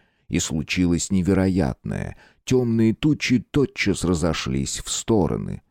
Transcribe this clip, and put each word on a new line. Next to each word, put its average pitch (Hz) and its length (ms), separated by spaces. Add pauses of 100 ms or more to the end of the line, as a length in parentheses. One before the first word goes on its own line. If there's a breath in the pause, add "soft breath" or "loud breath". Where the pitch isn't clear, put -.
(280)
И - 120
случилось 82 720
невероятное. 90 1040 (260 soft breath)
Темные 113 500
тучи 139 460
тотчас - 640
разошлись 80 800
в - 80
стороны. 57 800